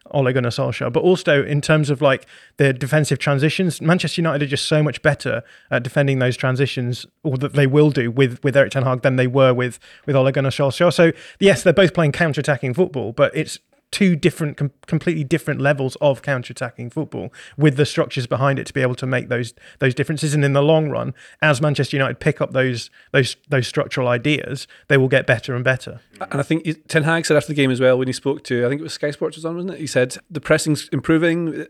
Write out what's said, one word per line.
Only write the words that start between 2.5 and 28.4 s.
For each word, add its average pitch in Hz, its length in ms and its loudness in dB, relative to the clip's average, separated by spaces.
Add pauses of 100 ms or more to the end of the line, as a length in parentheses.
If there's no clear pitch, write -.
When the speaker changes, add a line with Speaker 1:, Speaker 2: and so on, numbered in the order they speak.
Speaker 1:
the 139 160 4
defensive 139 460 0
transitions, 147 640 0
Manchester 170 380 0
United 147 240 0
are 135 40 -6
just 139 160 -4
so 151 160 2
much 147 220 -2
better 120 400 -2 (260)
at 127 140 -2
defending 139 340 0
those 127 180 0
transitions, 127 720 -2 (160)
or 131 160 -2
that 139 160 -4
they 139 140 4
will 147 240 6
do 123 180 0
with, 123 340 0
with 139 140 2
Erik 139 140 4
Ten 139 100 -2
Hag 127 220 -2
than 131 120 2
they 127 120 2
were 127 260 4
with, 123 240 -2 (300)
with 143 80 0
Ole 135 160 4
Gunnar 135 180 0
Solskjaer. 143 420 2
So 165 200 4 (280)
yes, 196 220 4
they're 180 100 4
both 185 220 4
playing 151 200 0
counter-attacking 143 600 -2
football, 123 380 -2
but 139 240 0
it's 156 240 -6 (320)
two 185 240 2
different, 147 400 -2
com-, 143 160 -4 (140)
completely 160 380 -2
different 143 360 -2
levels 135 360 0
of 139 260 0
counter-attacking 123 720 -8
football 120 420 -8 (240)
with 143 180 4
the 143 120 2
structures 131 400 -4
behind 135 320 0
it 117 80 -8
to - 40 -14
be 131 120 -2
able 127 100 0
to 131 140 -6
make 127 220 -4
those, 120 260 -4 (240)
those 131 160 0
differences. 151 400 -2
And 143 100 2
in 139 80 2
the 139 80 4
long 156 280 4
run, 123 260 -6 (260)
as 147 180 4
Manchester 147 380 0
United 127 220 -2
pick 151 200 -2
up 147 120 -2
those, 127 400 -2 (220)
those, 131 220 2 (120)
those 131 200 -2
structural 131 400 -4
ideas, 127 600 -2 (220)
they 139 80 6
will 131 100 4
get 131 180 2
better 123 300 -2
and 123 80 -4
better. 127 380 -2 (200)
Speaker 2:
And - 180 -6
I 139 40 -2
think 160 220 -2
he, 156 80 -2
Ten 160 300 -2
Hag 165 220 0
said 156 120 2
after 143 100 0
the 151 80 -8
game 139 160 2
as 123 80 -2
well, 127 180 4
when 127 100 -2
he 127 60 -4
spoke - 300 -4